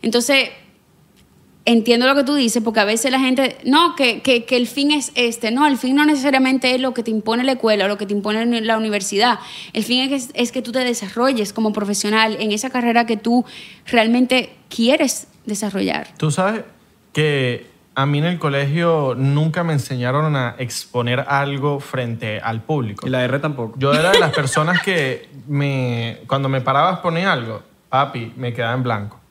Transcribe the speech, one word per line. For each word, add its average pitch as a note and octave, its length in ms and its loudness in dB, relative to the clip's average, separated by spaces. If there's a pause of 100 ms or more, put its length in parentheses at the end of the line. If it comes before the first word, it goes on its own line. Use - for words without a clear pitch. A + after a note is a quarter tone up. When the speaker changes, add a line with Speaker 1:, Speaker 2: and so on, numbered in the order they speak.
Speaker 1:
Entonces, A#3+ 480 2 (1160)
entiendo A#3 400 4
lo C4+ 80 4
que C#4+ 100 2
tú C#4+ 100 0
dices, A#3+ 280 0
porque A3 180 0
a G3+ 40 4
veces A3+ 260 0
la C4 80 0
gente, B3+ 460 0
"No, E4 320 2
que, A#3+ 240 0
que, A#3+ 240 2
que B3+ 120 0
el A#3+ 100 2
fin C#4+ 240 0
es D4+ 240 0
este". A#3 360 -2
No, C4+ 160 2
el C#4 120 2
fin C4 180 0
no D4 80 4
necesariamente C4 720 2
es B3 60 0
lo C4 120 -2
que A#3 100 -4
te A3+ 80 -4
impone A3 340 -2
la C4+ 80 2
escuela G#3+ 340 2
o - 20 0
lo G#3 80 -2
que G3+ 100 -6
te G3 60 -4
impone G#3 280 -2
la A#3 40 -2
uni-, A#3+ 160 0
la A3 160 0
universidad. G#3 640 0 (340)
El A3 120 -2
fin C4 280 0
es C4+ 200 -4
que, - 100 -2
es A#3+ 100 -2
que B3+ 100 -4
tú A#3 100 -8
te B3+ 80 0
desarrolles A#3 720 0
como A3 200 0
profesional G#3 680 0
en G#3+ 140 -2
esa G#3+ 180 -4
carrera A#3+ 360 2
que A3+ 100 0
tú A#3 280 2 (420)
realmente A#3+ 680 2 (140)
quieres C4 580 0 (200)
desarrollar. G3 600 -4 (100)
Speaker 2:
Tú D#3 120 0
sabes F#3+ 320 0 (520)
que C#3+ 520 0 (280)
a C3+ 120 2
mí C#3+ 120 2
en D3+ 60 2
el F3 140 0
colegio D3 800 0
nunca D3+ 480 2
me E3 80 0
enseñaron C#3 640 0
a B2 220 -4
exponer B2 680 -4
algo C#3 520 0
frente A#2 600 -6
al A2+ 200 -4
público. A#2 460 -4
Speaker 3:
Y C3 40 -2
la B2+ 140 0
R C3 140 0
tampoco. C3 400 -6
Speaker 2:
Yo C#3+ 160 2
era D#3+ 160 4
de G#3+ 80 6
las E3 140 4
Speaker 3:
<laughs> - 20 -6
Speaker 2:
personas D#3 480 0
que D3 480 -2 (180)
me, C3 800 -2
cuando C3+ 240 -2
me C3+ 100 0
paraba C#3+ 300 2
a - 40 -2
exponer F3 320 -2
algo, A#2 360 -4 (260)
papi, C3 480 -2
me B2 160 -6
quedaba A#2 220 -2
en C3 80 -2
blanco. G#2+ 380 -4 (100)